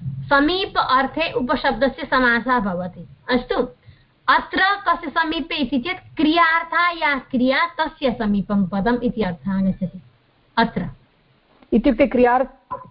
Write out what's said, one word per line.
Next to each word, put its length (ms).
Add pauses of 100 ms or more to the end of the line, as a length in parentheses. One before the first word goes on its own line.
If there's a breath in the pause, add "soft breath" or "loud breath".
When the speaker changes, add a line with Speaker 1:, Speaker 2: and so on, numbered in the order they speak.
(300 loud breath)
Speaker 1:
समीप 480
अर्थे 540
उपशब्दस्य 760
समासः 540
भवति। 480 (220)
अस्तु, 260 (720 soft breath)
अत्र 340
कस्य 480
समीपे 460
इति 240
चेत्, 360
क्रियार्था 760
या 300
क्रिया, 460
तस्य 540
समीपं 480
पदम् 360
इति 180
अर्थः 300
आगच्छति 500 (560)
अत्र। 320 (840)
Speaker 2:
इत्युक्ते 340
क्रियार्-, 720 (120)